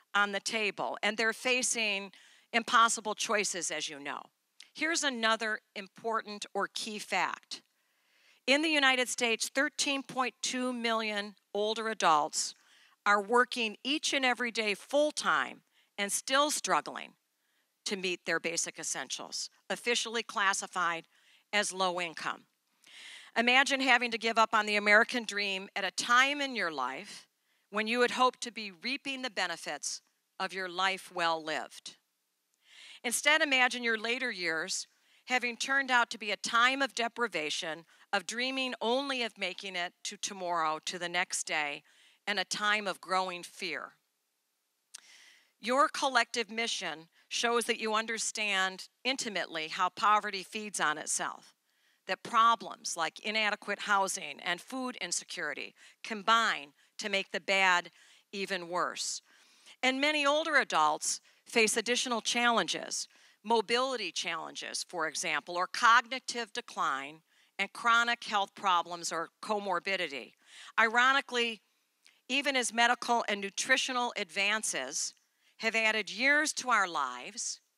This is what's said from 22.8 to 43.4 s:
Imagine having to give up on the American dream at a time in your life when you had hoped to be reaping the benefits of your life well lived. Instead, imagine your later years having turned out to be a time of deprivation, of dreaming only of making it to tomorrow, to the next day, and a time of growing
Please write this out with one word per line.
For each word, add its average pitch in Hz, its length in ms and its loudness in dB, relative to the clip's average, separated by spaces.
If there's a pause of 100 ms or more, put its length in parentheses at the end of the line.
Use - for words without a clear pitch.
Imagine 254 440 4
having 247 300 4
to 226 80 -2
give 220 200 0
up 226 160 6
on 214 100 4
the 208 120 0
American 214 480 6
dream 196 520 -4
at 196 80 -4
a 180 60 0
time 269 500 2
in 269 160 -4
your 180 160 0
life 135 560 -8 (460)
when 214 140 0
you 240 140 4
had 233 100 4
hoped 247 280 2
to 233 120 -8
be 214 180 -10
reaping 254 520 -6
the 254 80 -6
benefits 175 720 -4 (380)
of 185 140 -6
your 185 160 -6
life 185 440 -2
well 165 300 0
lived. - 540 -8 (1040)
Instead, 294 400 2
imagine 254 400 2
your 226 160 0
later 240 320 -2
years 175 560 -4 (380)
having 240 320 -2
turned 269 340 0
out 240 180 4
to 220 100 -10
be 214 120 -6
a 190 60 0
time 247 440 4
of 262 140 0
deprivation, 170 920 -2 (280)
of 190 140 0
dreaming 254 540 -2
only 254 440 0
of 214 120 -6
making 190 380 -6
it 175 180 -4 (120)
to 208 140 -8
tomorrow, 175 640 -2
to 180 160 -6
the 175 80 -4
next 180 400 -2
day, 151 340 -2 (460)
and 202 100 0
a 185 60 0
time 208 420 0
of 170 140 -4
growing 185 420 -2